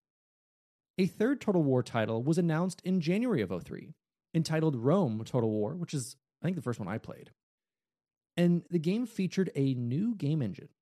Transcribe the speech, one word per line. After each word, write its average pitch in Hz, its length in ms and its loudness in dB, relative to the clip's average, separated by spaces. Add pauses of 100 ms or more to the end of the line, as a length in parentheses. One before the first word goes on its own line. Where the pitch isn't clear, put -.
(960)
A 190 80 4
third 240 360 0
Total 185 200 2
War 131 220 4
title 113 400 -2
was 160 160 2
announced 170 440 0
in 185 180 0
January 190 400 0
of 92 100 -2
oh 90 80 -4
three, - 340 -12 (400)
entitled 160 420 2
Rome 120 500 2
Total 117 240 0
War, 107 260 0
which 175 180 -8
is, 131 220 -6 (260)
I - 40 -8
think, 185 100 0
the 156 80 -6
first 120 160 -4
one 101 80 -6
I 101 100 -4
played. - 340 -14 (1040)
And 175 340 4
the 175 100 0
game 190 260 0
featured 190 500 -2
a 135 200 2
new 139 400 -2
game 151 260 0
engine 101 280 -6 (120)